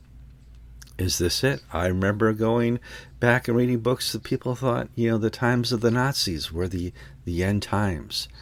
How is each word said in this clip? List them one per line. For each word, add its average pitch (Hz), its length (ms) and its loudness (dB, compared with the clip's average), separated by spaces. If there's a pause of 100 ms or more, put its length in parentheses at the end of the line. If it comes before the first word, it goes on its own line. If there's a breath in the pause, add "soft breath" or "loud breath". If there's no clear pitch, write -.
(960)
Is 92 200 0
this 87 280 0
it?" 139 160 0 (100)
I 85 160 0
remember 101 460 2
going 117 480 2 (400 loud breath)
back 120 260 4
and 120 80 2
reading 123 240 2
books 123 320 0
that 110 120 -6
people 127 300 -2
thought, 120 420 -2
you 117 140 2
know, 113 80 4
the 107 120 2
times 120 420 0
of 117 80 0
the 113 120 4
Nazis 117 600 0
were 90 160 -2
the, 90 240 -4 (320 loud breath)
the 87 180 -2
end 101 220 2
times. 98 640 -2 (140 soft breath)